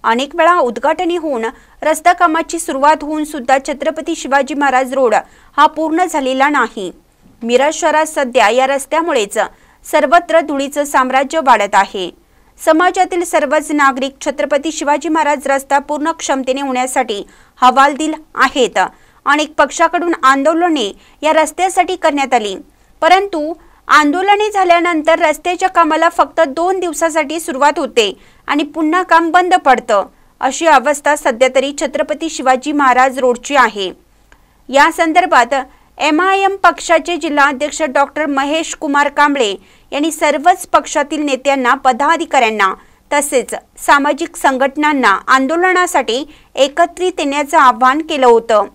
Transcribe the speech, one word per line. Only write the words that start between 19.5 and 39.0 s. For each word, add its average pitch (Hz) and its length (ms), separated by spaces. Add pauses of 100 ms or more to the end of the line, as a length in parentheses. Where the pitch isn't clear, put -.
पक्षाकडून 330 560 (100)
आंदोलने 277 720 (240)
या 302 120
रस्त्यासाठी 349 640
करण्यात 285 380
आली, 208 220 (460)
परंतु 339 520 (340)
आंदोलने 381 640
झाल्यानंतर 339 680
रस्त्याच्या 349 500
कामाला 330 400
फक्त 330 380
दोन 349 320
दिवसासाठी 320 600
सुरुवात 294 400
होते 220 380 (300)
आणि 285 160
पुन्हा 311 400
काम 330 280
बंद 359 240
पडतं, 240 500 (340)
अशी 269 260
अवस्था 285 500
सध्या 262 400
तरी 277 260
छत्रपती 302 480
शिवाजी 262 420
महाराज 262 480
रोडची 247 360
आहे. 208 360 (800)
या 285 220
संदर्भात 320 640 (420)
एमआयएम 381 580
पक्षाचे 339 640
जिल्हाध्यक्ष 294 640
डॉक्टर 285 440
महेश 285 500
कुमार 285 340